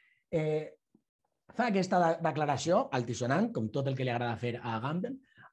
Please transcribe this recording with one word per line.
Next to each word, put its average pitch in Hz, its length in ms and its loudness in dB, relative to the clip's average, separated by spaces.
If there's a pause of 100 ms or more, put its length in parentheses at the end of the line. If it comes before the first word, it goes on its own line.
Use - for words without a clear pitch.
(300)
eh, 156 460 -2 (760)
fa 240 160 0
aquesta 190 320 2
de-, 165 240 4
declaració 156 680 2
altisonant, 123 600 0
com 110 180 -2
tot 135 180 -2
el 131 80 -2
que 131 80 -2
li 127 60 -2
agrada 120 260 -2
fer 117 220 -4
a 113 180 -4
Agamben, 170 420 -4 (340)